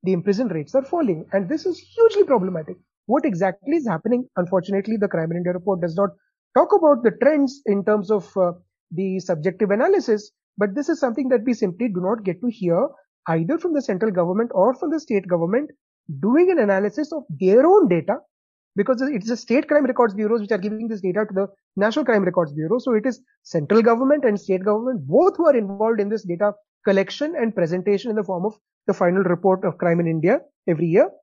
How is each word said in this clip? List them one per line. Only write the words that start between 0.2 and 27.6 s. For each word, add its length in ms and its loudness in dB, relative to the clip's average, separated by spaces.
rates 220 -8
are 100 2
falling. 480 -2
And 160 -2
this 160 -6
is 140 -4
hugely 460 2
problematic. 520 -2
What 180 0
exactly 520 -2
is 120 -2
happening? 480 -2
Unfortunately, 640 -2
the 100 -2
Crime 220 -4
in 80 -4
India 140 -2
report 280 -4
does 140 -4
not 160 0
talk 180 4
about 280 4
the 100 4
trends 440 2
in 180 0
terms 260 0
of, 260 -2
uh, 160 2
the 280 -4
subjective 520 -2
analysis, 600 0
but 180 -2
this 140 -4
is 120 -2
something 300 -2
that 140 2
we 100 0
simply 340 -4
do 120 -4
not 220 -2
get 200 -6
to 60 -2
hear 400 0
either 300 -2
from 160 -4
the 80 0
central 280 -2
government 440 -2
or 200 4
from 160 -6
the 100 -2
state 260 -2
government 440 -2
doing 300 4
an 80 2
analysis 540 0
of 120 -8
their 260 6
own 220 6
data, 280 0
because 260 0
it's 260 -4
the 80 -2
state 320 0
crime 160 4
records 300 2
bureaus 260 0
which 120 -4
are 60 0
giving 300 -6
this 120 -8
data 260 -2
to 80 -12
the 120 -2
National 280 0
Crime 200 2
Records 280 0
Bureau. 260 -2
So 160 -2
it 120 0
is 140 -4
central 400 0
government 420 2
and 140 2
state 260 -2
government, 420 -2
both 300 2
who 100 2
are 100 6
involved 440 -2
in 80 -2
this 160 -4
data 280 -2
collection 520 0
and 180 -2
presentation 560 -2